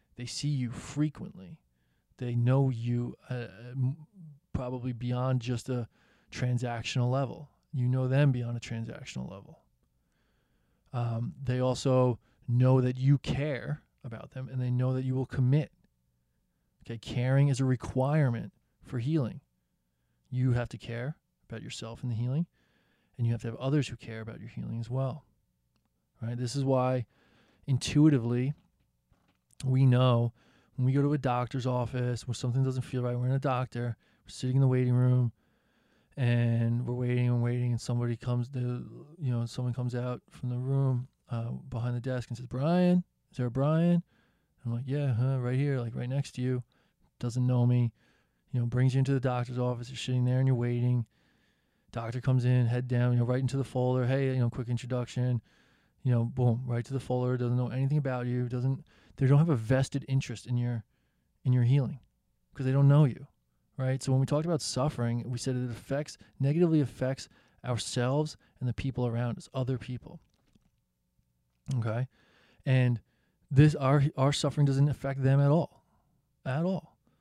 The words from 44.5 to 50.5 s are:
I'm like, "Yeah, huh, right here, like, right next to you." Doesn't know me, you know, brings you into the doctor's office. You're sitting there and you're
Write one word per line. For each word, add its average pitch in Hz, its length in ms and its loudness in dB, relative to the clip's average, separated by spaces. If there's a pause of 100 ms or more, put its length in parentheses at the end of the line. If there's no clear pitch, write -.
I'm 120 80 -4
like, 120 140 -6
"Yeah, 139 280 0
huh, 131 260 0
right 123 180 -2
here, 139 220 0
like, 117 140 -6
right 127 140 -6
next 135 280 -4
to 127 60 -4
you." 127 200 0 (560)
Doesn't 123 280 -2
know 123 200 4
me, 120 260 4 (600)
you 127 80 0
know, 117 60 0
brings 123 280 2
you 135 40 2
into 135 140 2
the 135 80 0
doctor's 123 380 -2
office. 123 300 -4
You're 131 80 -14
sitting 127 280 0
there 127 140 2
and 131 80 2
you're 131 100 4